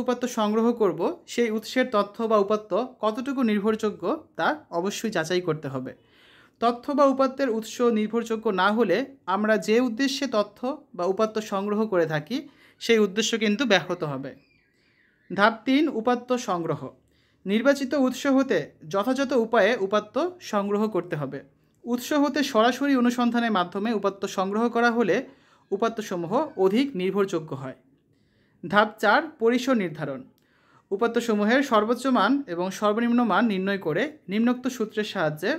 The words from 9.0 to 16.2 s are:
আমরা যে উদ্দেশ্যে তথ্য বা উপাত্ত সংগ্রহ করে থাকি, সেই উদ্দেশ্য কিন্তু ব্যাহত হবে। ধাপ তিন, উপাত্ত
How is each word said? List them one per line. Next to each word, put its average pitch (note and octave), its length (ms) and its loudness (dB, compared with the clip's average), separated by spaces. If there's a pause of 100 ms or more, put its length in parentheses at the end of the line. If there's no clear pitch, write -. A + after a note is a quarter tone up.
আমরা G#3 300 2
যে G#3 240 2
উদ্দেশ্যে C4 460 0
তথ্য G#3 320 -2 (360)
বা F3 100 -4
উপাত্ত G#3+ 340 0
সংগ্রহ G#3 480 -4
করে F3+ 200 2
থাকি, D#3 300 -4 (440)
সেই A3+ 180 4
উদ্দেশ্য G#3 400 2
কিন্তু G#3+ 280 0
ব্যাহত F3 380 0
হবে। C#3 260 -6 (1000)
ধাপ G3+ 240 4 (100)
তিন, C#4 240 4
উপাত্ত A#3+ 480 -2